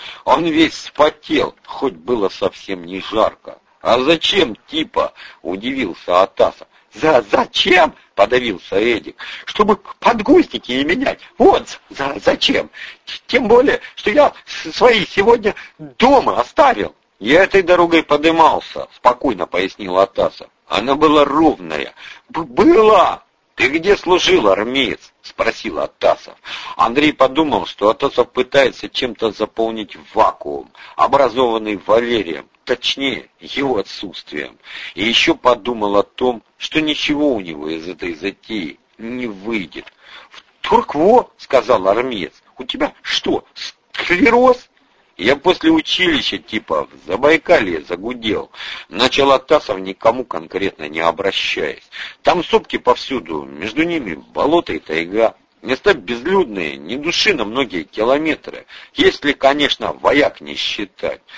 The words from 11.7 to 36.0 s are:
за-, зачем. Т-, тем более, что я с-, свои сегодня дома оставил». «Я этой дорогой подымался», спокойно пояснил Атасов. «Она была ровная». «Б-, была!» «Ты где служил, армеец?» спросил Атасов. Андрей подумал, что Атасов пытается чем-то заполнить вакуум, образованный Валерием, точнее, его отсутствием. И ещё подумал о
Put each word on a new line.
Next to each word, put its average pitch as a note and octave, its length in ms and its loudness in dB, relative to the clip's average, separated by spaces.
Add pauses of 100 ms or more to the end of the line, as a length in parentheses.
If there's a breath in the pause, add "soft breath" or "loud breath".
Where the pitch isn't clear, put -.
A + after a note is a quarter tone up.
за-, C#3 300 -8
зачем. - 500 0 (360 loud breath)
Т-, - 200 -14
тем A#3+ 220 0
более, A#3+ 320 4 (160 loud breath)
что - 140 -4
я C#4+ 220 4 (140)
с-, - 260 -12
свои A3 340 4
сегодня G#3 480 2 (240 loud breath)
дома D3+ 600 2
оставил». A#2+ 560 0 (240)
«Я D3 260 4
этой F#3+ 180 2
дорогой E3+ 420 4
подымался», D3 880 0
спокойно A#2+ 520 0
пояснил F#2 520 -4
Атасов. - 500 0 (200)
«Она A2+ 260 0
была D3+ 300 4
ровная». F#2+ 680 -2 (360 loud breath)
«Б-, E3 160 -8
была!» F#3+ 800 4 (300)
«Ты B2+ 140 0
где E3 280 0
служил, E3+ 520 2
армеец?» A2 640 -2 (100)
спросил G2+ 560 -6
Атасов. - 580 -2 (400 loud breath)
Андрей C#3 360 2
подумал, C3 540 0
что - 220 0
Атасов B2 420 0
пытается B2 580 0
чем-то A2+ 440 -4
заполнить A2 640 -6 (180)
вакуум, D2 560 -2 (260 loud breath)
образованный A2+ 880 0
Валерием, G#2 640 0 (160)
точнее, B2+ 640 -6 (100)
его C3 380 -4
отсутствием. D2+ 800 -12 (360 loud breath)
И F#2+ 100 -4
ещё A#2 300 2
подумал A2 640 0
о G2+ 60 4